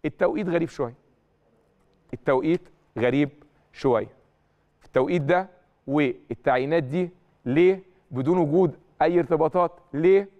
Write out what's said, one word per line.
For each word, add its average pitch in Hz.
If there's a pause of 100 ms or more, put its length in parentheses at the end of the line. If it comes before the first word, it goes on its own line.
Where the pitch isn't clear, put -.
التوقيت 180
غريب 170
شوية، 123 (1200)
التوقيت 151 (380)
غريب 135 (440)
شوية 113 (720)
في -
التوقيت 151
ده 180 (380)
والتعيينات 139
دي 170 (360)
ليه 180 (320)
بدون 135
وجود 170 (260)
اي 170
ارتباطات 165 (220)
ليه؟ 190 (100)